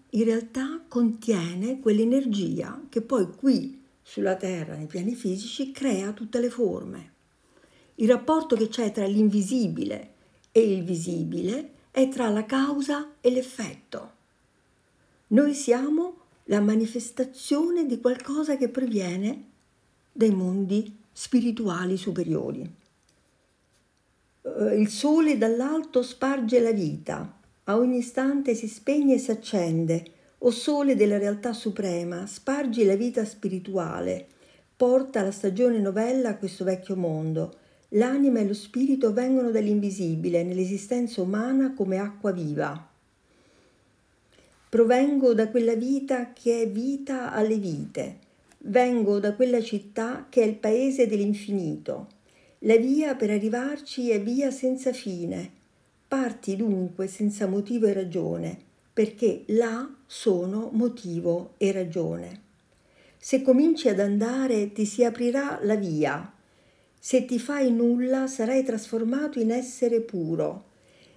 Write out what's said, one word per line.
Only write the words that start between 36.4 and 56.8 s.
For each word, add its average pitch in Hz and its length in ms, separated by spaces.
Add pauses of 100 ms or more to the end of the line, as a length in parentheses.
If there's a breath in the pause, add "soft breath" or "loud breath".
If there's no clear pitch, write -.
vecchio 185 320
mondo. 160 600 (340 soft breath)
L'anima 254 500
e 208 80
lo 202 60
spirito 254 580
vengono 247 400
dall'invisibile, 190 880
nell'esistenza 190 800
umana 247 500
come 190 260
acqua 202 340
viva. 151 560 (1800 soft breath)
Provengo 247 640
da 214 140
quella 233 260
vita 254 580
che 233 300
è 220 60
vita 262 640
alle 220 240
vite. 147 600 (400 soft breath)
Vengo 226 600
da 208 160
quella 247 260
città 220 680
che 240 140
è 220 40
il 214 80
paese 247 540
dell'infinito. 202 1000 (540 soft breath)
La 220 160
via 269 400
per 208 140
arrivarci 240 800
è 208 120
via 254 300
senza 254 400
fine. 180 580 (560)
Parti 240 480
dunque 190 540